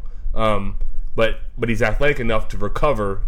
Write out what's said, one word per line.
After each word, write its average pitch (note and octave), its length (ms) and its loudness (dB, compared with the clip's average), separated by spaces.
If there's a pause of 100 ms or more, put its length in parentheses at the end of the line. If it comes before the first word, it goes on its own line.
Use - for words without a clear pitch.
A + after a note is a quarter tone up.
(340)
Um, G2+ 440 2 (380)
but, - 260 0 (180)
but C3 100 -2
he's A2+ 140 0
athletic C#3 360 2
enough A2+ 280 0
to - 100 -2
recover, G#2 720 0